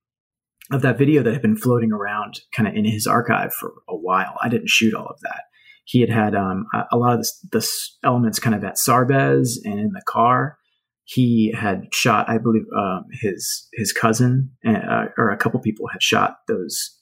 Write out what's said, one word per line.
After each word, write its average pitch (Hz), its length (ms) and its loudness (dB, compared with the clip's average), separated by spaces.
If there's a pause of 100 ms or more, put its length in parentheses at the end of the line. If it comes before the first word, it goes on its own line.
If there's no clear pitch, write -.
(720)
of 131 100 0
that 123 160 2
video 143 240 4
that 110 100 2
had 113 80 -4
been 107 160 2
floating 113 360 2
around 104 480 -6 (120)
kinda 104 200 0
in 107 120 0
his 107 220 0
archive 113 480 0
for - 180 -10 (160)
a - 80 -6
while. 95 460 -2
I 120 80 0
didn't 113 180 -2
shoot 110 240 4
all - 140 -8
of - 140 -16
that. - 220 -10 (420)
He - 160 2
had 113 100 4
had, 110 240 2
um, 98 400 -2
a, 104 180 -2
a 117 60 2
lot 120 140 4
of 117 80 2
the 110 40 -6
s-, - 280 -8
the - 60 0
s-, - 460 -6
elements 120 360 2
kind 110 160 2
of 98 80 -4
at 90 120 -8
Sarbez 131 880 2
and 104 140 -6
in 107 140 -2
the - 140 -14
car. 123 520 0 (460)
He 117 520 2
had 101 380 -2
shot, 110 340 2
I 117 80 0
believe, 110 280 2 (120)
um, 95 360 -4
his, - 600 -6
his 107 200 -4
cousin, 123 580 2 (160)
uh, 110 400 0 (100)
or 113 140 2
a 104 80 -4
couple - 220 -2
people - 260 -4
had - 160 -6
shot 101 360 0 (100)
those, - 540 -6